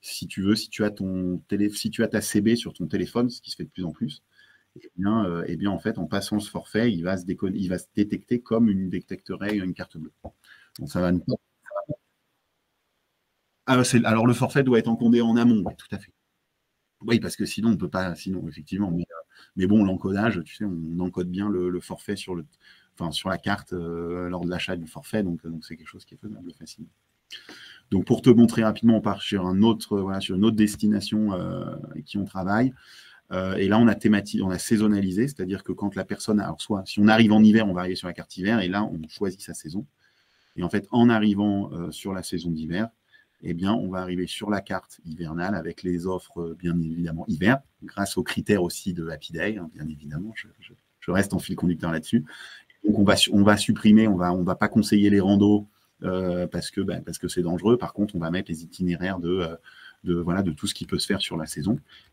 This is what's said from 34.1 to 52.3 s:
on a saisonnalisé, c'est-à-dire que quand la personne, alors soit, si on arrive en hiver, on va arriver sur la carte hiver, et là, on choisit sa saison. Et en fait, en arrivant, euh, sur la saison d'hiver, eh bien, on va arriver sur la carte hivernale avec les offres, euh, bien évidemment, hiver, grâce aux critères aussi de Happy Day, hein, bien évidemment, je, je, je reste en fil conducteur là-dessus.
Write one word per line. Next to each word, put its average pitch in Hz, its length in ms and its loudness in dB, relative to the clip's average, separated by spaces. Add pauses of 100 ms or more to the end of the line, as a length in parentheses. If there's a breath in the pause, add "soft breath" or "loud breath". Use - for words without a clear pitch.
on 98 100 -2
a 90 80 -4
saisonnalisé, 104 680 2
c'est-à-dire 95 360 -6
que - 80 -6
quand 98 240 -6
la 92 100 -6
personne, 104 340 -2
alors 90 220 -6
soit, 98 240 -4
si - 140 -6
on 104 80 8
arrive 110 260 8
en 107 100 8
hiver, 110 240 8
on 95 60 -2
va 90 80 -4
arriver 90 140 -4
sur 90 120 -10
la 90 60 -8
carte - 240 -16
hiver, 104 220 0
et 92 80 0
là, 98 160 -2
on 85 260 -10
choisit 95 320 -6
sa 87 120 -14
saison. 101 320 -10 (680)
Et 92 80 -6
en 87 60 -2
fait, 101 220 -2
en 120 180 8
arrivant, 104 640 2
euh, 85 180 -8
sur 98 220 -8
la 92 100 -8
saison 87 280 -6
d'hiver, 82 380 -4 (520 soft breath)
eh 90 120 -6
bien, 95 200 -2
on 101 160 -4
va 92 100 -6
arriver 90 280 -4
sur 101 220 -8
la 101 120 -2
carte - 440 -10
hivernale 85 500 -6
avec 82 280 -8
les 87 240 -2
offres, 90 340 -8
euh, 82 160 -8
bien 87 220 -2
évidemment, 82 480 -4
hiver, 98 320 2 (240)
grâce - 340 -8
aux 123 60 0
critères 104 400 0
aussi 90 300 -6
de 85 160 -6
Happy 78 240 -12
Day, 98 240 -4
hein, 85 160 -12
bien 78 140 -12
évidemment, 76 480 -10
je, - 120 -14 (120)
je, - 140 -20 (260)
je - 120 -6
reste 95 220 0
en 92 60 2
fil 92 160 -8
conducteur 87 360 0
là-dessus. 80 320 0 (640 loud breath)